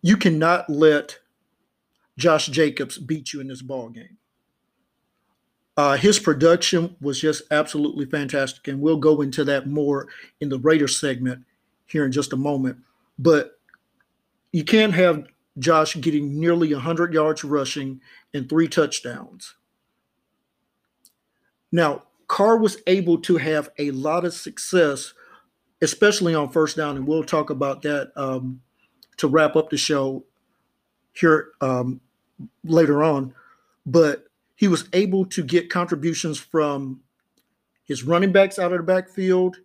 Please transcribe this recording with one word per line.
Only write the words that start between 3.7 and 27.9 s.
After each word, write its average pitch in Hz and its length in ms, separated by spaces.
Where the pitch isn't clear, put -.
game. - 260
Uh, 139 200
his 202 220
production 165 800
was 139 180
just 151 320
absolutely 147 540
fantastic, 139 640
and 139 140
we'll 156 160
go 151 240
into 139 220
that 135 220
more 143 420
in 147 100
the 135 80
Raiders 147 420
segment 127 420
here 151 180
in 131 80
just 143 220
a - 20
moment. 135 400
But 147 400
you 170 100
can't 214 300
have 170 340
Josh 156 380
getting 147 420
nearly 165 340
a 143 60
hundred 165 360
yards 156 300
rushing 139 560
and 131 140
three 160 200
touchdowns. - 840
Now, 160 300
Carr 226 320
was 214 180
able 175 320
to 165 200
have 151 400
a 143 140
lot 151 340
of 165 80
success, - 800
especially 196 540
on 147 160
first 156 260
down, 147 200
and 131 100
we'll 156 180
talk 151 240
about 139 340
that, 147 340